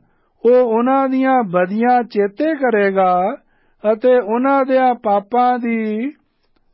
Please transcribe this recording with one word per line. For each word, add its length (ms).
ਉਹ 320
ਉਹਨਾਂ 300
ਦੀਆਂ 340
ਬਦੀਆਂ 600
ਚੇਤੇ 520
ਕਰੇਗਾ 800
ਅਤੇ 280
ਉਹਨਾਂ 440
ਦਿਆਂ 300
ਪਾਪਾਂ 640
ਦੀ 520